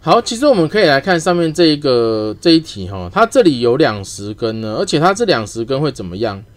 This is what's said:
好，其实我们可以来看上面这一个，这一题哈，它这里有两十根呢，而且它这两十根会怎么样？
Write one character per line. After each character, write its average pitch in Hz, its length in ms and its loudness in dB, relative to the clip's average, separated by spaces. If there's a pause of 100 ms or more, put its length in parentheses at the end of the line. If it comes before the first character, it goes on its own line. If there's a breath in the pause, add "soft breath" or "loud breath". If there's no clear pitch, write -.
好， 196 200 2
其 233 160 -6
实 262 100 0
我 285 60 6
们 170 160 2
可 196 100 -2
以 208 60 4
来 139 160 4
看 180 180 0
上 175 160 0
面 170 160 0
这 165 140 2
一 151 140 2
个， 113 600 0
这 170 120 2
一 165 100 6
题 98 300 -12
哈， 92 200 -8
它 202 140 2
这 254 160 2
里 147 200 4
有 120 180 2
两 110 260 0
十 101 300 -10
根 110 260 -6
呢， 110 180 -6
而 190 60 -2
且 180 160 0
它 185 140 2
这 226 100 -2
两 127 220 0
十 113 180 -8
根 131 160 -2
会 151 100 -2
怎 110 140 -12
么 87 140 -10
样？ 104 260 -4 (120)